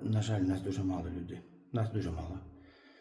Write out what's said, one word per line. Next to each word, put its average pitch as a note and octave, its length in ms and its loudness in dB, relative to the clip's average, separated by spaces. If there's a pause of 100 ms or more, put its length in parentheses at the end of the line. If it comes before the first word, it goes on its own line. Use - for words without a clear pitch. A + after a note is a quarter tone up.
на A2 200 4
жаль, G#2+ 180 2
нас F#2 220 2
дуже F#2+ 200 0
мало F2+ 280 0
людей. F2 300 -6 (320)
Нас A2+ 180 2
дуже F#2+ 200 0
мало. D#2+ 300 -4 (600)